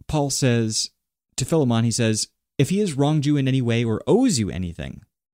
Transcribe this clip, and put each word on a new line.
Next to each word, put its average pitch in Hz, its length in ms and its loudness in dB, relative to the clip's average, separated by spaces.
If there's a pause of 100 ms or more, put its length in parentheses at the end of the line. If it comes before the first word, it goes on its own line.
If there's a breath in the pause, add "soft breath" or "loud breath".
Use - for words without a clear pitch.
Paul 147 240 -2
says 117 600 0 (460)
to - 100 -4
Philemon, 120 380 2
he 120 60 2
says, 110 380 0 (300)
"If 135 100 2
he 185 120 0
has 202 120 0
wronged 139 320 0
you 147 140 2
in 135 100 0
any 131 140 0
way 117 200 0
or 113 240 -2
owes 196 320 4
you 101 120 0
anything, 78 520 -8 (320)